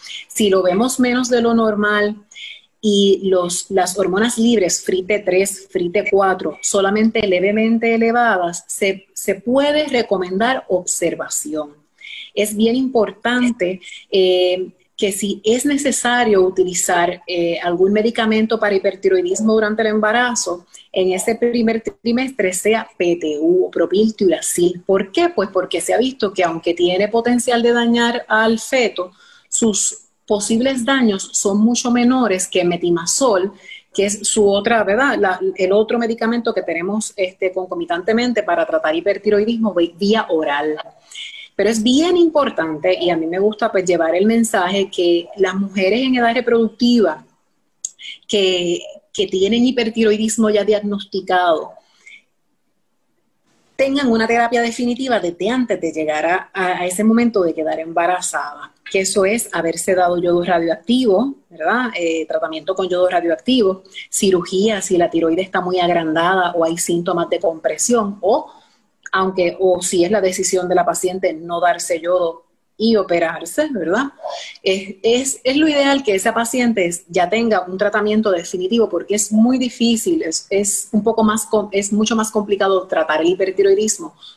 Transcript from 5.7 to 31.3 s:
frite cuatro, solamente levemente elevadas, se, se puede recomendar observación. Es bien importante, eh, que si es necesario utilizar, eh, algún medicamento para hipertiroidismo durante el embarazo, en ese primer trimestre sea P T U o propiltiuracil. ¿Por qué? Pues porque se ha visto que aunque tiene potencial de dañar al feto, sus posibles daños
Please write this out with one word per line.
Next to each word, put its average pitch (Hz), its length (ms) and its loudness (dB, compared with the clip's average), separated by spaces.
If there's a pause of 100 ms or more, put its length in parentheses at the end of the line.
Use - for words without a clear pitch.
frite 180 400 -2
cuatro, 185 520 2
solamente 214 680 2
levemente 220 680 2
elevadas, 226 720 0
se, 190 480 -4
se - 220 -4
puede 285 500 0
recomendar 214 840 -2
observación. 160 1080 -4 (580)
Es 208 220 -2
bien 226 180 2
importante, 233 1040 0 (300)
eh, 185 640 2 (240)
que 196 160 -2
si 202 320 -4
es 240 200 2
necesario 247 800 2
utilizar, 180 840 0
eh, 170 340 -2
algún 175 300 2
medicamento 220 680 0
para 208 140 0
hipertiroidismo 190 800 0
durante 214 260 0
el 220 80 0
embarazo, 214 760 0 (260)
en 185 200 0
ese 208 240 -2
primer 233 440 0
trimestre 233 720 -2
sea 220 340 0 (120)
P 175 200 2
T 151 200 -4
U 175 280 4
o - 40 -8
propiltiuracil. 180 1120 0
¿Por 196 260 0
qué? 339 200 2
Pues 196 200 -2
porque 180 300 -2
se 180 140 -2
ha 190 40 2
visto 254 360 -2
que 180 100 0
aunque 165 300 -2
tiene 180 340 0
potencial 233 540 0
de 240 100 4
dañar 240 560 0
al 220 300 2
feto, 220 540 -2 (360)
sus - 520 -2 (260)
posibles 233 580 0
daños 226 480 0